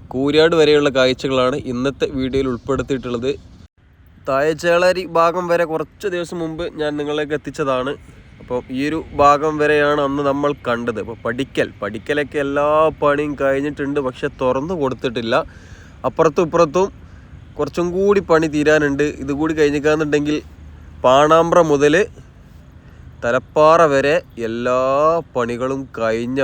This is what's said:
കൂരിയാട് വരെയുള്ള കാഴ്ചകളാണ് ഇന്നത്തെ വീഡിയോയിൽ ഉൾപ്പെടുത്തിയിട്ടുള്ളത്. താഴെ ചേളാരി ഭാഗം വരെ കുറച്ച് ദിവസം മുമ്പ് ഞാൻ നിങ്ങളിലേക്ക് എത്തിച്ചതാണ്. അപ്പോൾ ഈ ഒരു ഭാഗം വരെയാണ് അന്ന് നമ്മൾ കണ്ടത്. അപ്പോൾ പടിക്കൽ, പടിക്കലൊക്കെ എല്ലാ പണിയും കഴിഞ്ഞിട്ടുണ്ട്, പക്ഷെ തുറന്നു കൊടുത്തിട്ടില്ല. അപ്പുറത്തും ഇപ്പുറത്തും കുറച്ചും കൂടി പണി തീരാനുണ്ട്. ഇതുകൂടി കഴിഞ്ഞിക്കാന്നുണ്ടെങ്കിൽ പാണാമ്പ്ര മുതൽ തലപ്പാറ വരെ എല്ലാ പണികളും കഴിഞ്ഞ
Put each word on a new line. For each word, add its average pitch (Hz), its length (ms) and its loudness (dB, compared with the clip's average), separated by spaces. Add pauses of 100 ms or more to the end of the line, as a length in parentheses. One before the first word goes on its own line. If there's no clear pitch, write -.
(140)
കൂരിയാട് 151 460 2
വരെയുള്ള 147 380 4
കാഴ്ചകളാണ് 131 600 0 (140)
ഇന്നത്തെ 135 360 -4 (100)
വീഡിയോയിൽ 131 340 -2
ഉൾപ്പെടുത്തിയിട്ടുള്ളത്. 127 760 -4 (1000)
താഴെ 147 260 0 (100)
ചേളാരി 180 400 2 (140)
ഭാഗം 170 340 2
വരെ 170 200 2
കുറച്ച് 156 420 -6
ദിവസം 175 300 -8
മുമ്പ് 160 200 -8 (160)
ഞാൻ 151 100 -4 (100)
നിങ്ങളിലേക്ക് 147 400 -4
എത്തിച്ചതാണ്. 135 540 -4 (460)
അപ്പോൾ 123 200 -6 (180)
ഈ - 100 -4
ഒരു 156 100 -4 (220)
ഭാഗം 147 320 4 (120)
വരെയാണ് 147 440 2
അന്ന് 143 220 -4
നമ്മൾ 143 220 -2 (180)
കണ്ടത്. 117 340 -4
അപ്പോൾ 110 220 -14
പടിക്കൽ, 123 440 -4 (120)
പടിക്കലൊക്കെ 139 640 -4
എല്ലാ 143 240 0 (340)
പണിയും 147 380 0
കഴിഞ്ഞിട്ടുണ്ട്, 139 680 -2
പക്ഷെ 127 220 -6 (120)
തുറന്നു 135 400 -2
കൊടുത്തിട്ടില്ല. 123 540 -2 (720)
അപ്പുറത്തും 160 400 0
ഇപ്പുറത്തും 170 400 2 (720)
കുറച്ചും 151 300 -4 (100)
കൂടി 202 240 4 (100)
പണി 160 240 4
തീരാനുണ്ട്. 147 500 2 (200)
ഇതുകൂടി 147 340 -2
കഴിഞ്ഞിക്കാന്നുണ്ടെങ്കിൽ 147 760 0 (680)
പാണാമ്പ്ര 160 640 6
മുതൽ 147 260 4 (1300)
തലപ്പാറ 151 560 4 (120)
വരെ 139 240 2 (320)
എല്ലാ 123 320 -2 (560)
പണികളും 123 440 -4 (180)
കഴിഞ്ഞ 117 460 -2